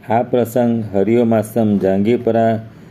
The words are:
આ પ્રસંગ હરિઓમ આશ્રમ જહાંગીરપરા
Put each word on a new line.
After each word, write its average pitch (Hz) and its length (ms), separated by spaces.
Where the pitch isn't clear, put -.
આ 117 140
પ્રસંગ 117 720
હરિઓમ 113 380
આશ્રમ 107 440
જહાંગીરપરા 113 880